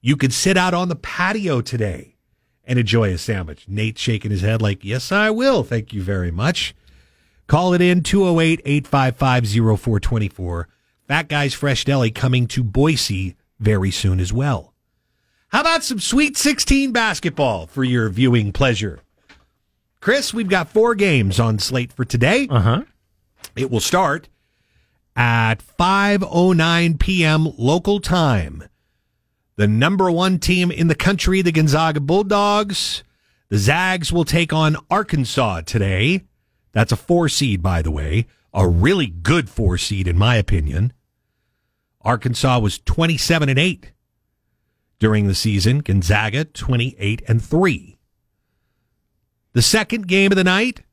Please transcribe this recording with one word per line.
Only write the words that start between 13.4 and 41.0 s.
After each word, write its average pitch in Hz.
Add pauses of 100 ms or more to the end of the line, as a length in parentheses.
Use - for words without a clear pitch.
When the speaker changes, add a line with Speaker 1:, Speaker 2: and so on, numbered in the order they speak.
Speaker 1:
very 98
soon 95
as 92
well. 131 (760)
How 240
about 330
some 226
Sweet 285
sixteen 269
basketball 151
for 131
your 123
viewing 113
pleasure? 107 (1000)
Chris, 247
we've 220
got 180
four 226
games 131
on 110
slate 123
for 127
today. 165
Speaker 2:
Uh-huh. 120 (720)
Speaker 1:
It 131
will 117
start 175 (880)
at 117
five 196
oh 180
nine 170
P 185
M 156
local 170
time. 107 (920)
The 104
number 175
one 180
team 180
in 165
the 160
country, 190
the 170
Gonzaga 156
Bulldogs. 202 (460)
The 104
Zags 170
will 170
take 165
on 156 (140)
Arkansas 131
today. 107 (480)
That's 110
a 117
four 170
seed, 104
by 90
the 80
way. 76 (260)
A 95
really 120
good 98
four 92
seed, 92
in 85
my 117
opinion. 90 (1080)